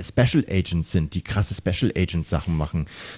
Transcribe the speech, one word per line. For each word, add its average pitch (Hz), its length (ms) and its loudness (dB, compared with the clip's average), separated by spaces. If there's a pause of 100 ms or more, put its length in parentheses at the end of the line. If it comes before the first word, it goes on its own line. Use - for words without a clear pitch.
Special 123 480 2
Agents 87 440 0
sind, 80 220 2
die 90 80 -2
krasse - 320 0
Special - 420 0
Agent 85 320 0
Sachen 82 280 0
machen 76 300 -2 (320)